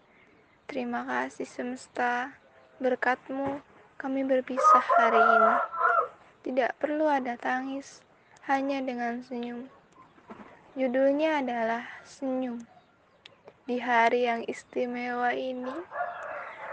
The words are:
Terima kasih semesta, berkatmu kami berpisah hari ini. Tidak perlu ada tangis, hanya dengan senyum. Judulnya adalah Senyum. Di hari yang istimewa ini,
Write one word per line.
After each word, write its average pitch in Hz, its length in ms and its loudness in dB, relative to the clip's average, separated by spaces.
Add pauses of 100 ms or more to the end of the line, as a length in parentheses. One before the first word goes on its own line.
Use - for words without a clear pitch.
(720)
Terima 240 320 -6
kasih 262 400 -4
semesta, 247 880 -6 (480)
berkatmu 269 800 -2 (400)
kami 269 240 -2
berpisah 254 600 4 (100)
hari - 240 6
ini. 679 340 6 (920)
Tidak 254 320 0
perlu 302 320 2
ada 254 240 -2
tangis, 262 640 -6 (480)
hanya 269 320 0
dengan 240 400 -4
senyum. 240 480 -8 (1040)
Judulnya 277 720 2
adalah 233 400 -2 (240)
Senyum. 254 560 -6 (1040)
Di 240 160 -2
hari 240 400 4
yang 233 240 -2
istimewa 247 880 -2
ini, 262 400 -6 (960)